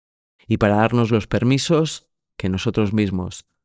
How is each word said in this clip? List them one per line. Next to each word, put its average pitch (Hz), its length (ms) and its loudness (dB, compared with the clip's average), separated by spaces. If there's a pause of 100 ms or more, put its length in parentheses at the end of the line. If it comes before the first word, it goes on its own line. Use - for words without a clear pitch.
(460)
y 113 120 0
para 104 180 2
darnos 113 340 2
los 110 160 0
permisos 135 800 0 (300)
que 95 140 -4
nosotros 101 420 -2
mismos 95 540 -2 (180)